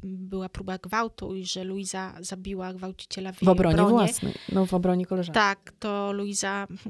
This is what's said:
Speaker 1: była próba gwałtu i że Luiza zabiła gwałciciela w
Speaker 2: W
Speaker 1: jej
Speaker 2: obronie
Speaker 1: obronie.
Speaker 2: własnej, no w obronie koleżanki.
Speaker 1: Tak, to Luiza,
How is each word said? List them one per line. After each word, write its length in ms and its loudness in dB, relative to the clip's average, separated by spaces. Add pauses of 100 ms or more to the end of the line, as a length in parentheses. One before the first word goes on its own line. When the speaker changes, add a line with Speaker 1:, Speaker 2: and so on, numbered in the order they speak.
Speaker 1:
była 460 -8
próba 280 -8
gwałtu 580 -4
i 100 -6
że 180 -6
Luiza 560 -6
zabiła 540 -8
gwałciciela 580 -10
w 60 -14
Speaker 2:
W 40 -16
Speaker 1:
jej 100 8
Speaker 2:
obronie 300 6
Speaker 1:
obronie. 100 6
Speaker 2:
własnej, 420 4 (180)
no 140 4
w 80 -2
obronie 320 2
koleżanki. 340 -2
Speaker 1:
Tak, 400 2
to 340 -2
Luiza, 540 -4 (220)